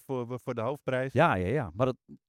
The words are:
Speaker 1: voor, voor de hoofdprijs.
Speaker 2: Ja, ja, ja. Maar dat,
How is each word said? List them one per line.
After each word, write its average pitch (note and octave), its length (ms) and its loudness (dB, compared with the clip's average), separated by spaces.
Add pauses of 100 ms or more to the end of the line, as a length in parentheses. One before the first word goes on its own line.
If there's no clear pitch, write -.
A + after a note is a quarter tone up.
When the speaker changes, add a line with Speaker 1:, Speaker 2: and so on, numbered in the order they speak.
Speaker 1:
voor, B2 340 -6
voor C3 160 -6
de A2+ 60 -4
hoofdprijs. C3 520 -2
Speaker 2:
Ja, C#3+ 220 6
ja, F#2 120 0
ja. A#2 260 -2
Maar A2+ 120 2
dat, B2+ 100 2 (340)